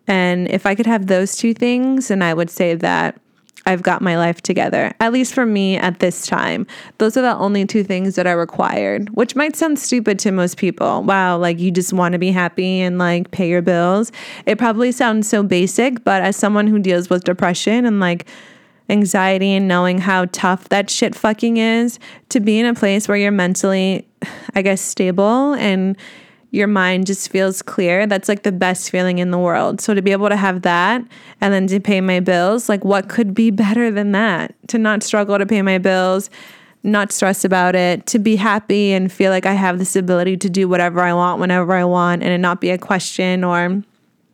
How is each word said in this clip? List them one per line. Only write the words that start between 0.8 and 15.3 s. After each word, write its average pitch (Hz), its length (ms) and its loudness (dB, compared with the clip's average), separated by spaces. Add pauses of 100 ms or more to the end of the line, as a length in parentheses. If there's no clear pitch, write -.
have 226 200 0
those 190 300 0
two 226 180 0
things, 254 540 0
then 196 140 0
I 170 120 2
would 165 160 -2
say 175 240 0
that 170 460 -2 (460)
I've 185 160 0
got 180 180 0
my 175 160 0
life 170 240 0
together, - 580 -2
at 226 140 0
least 254 220 -2
for 254 100 0
me 196 320 0
at 180 220 -2
this - 280 -2
time. - 400 -4 (300)
Those 226 220 0
are 262 40 2
the 247 140 0
only 196 300 0
two 208 180 0
things 190 300 -2
that 180 120 0
are 175 120 0
required, 170 720 -2
which 240 260 -2
might 302 200 -2
sound 311 220 0
stupid 220 420 -2
to 202 120 0
most 180 240 -2
people. - 460 -2
Wow, 185 340 2
like, 170 220 0
you 185 120 0
just 180 220 -2
wanna 180 260 0
be 185 120 0
happy 185 500 0
and, 180 160 -2
like, 175 340 0
pay 190 180 -2
your 175 120 2
bills. 180 500 0 (360)
It 214 100 2
probably 233 340 0
sounds 220 380 0
so 208 140 2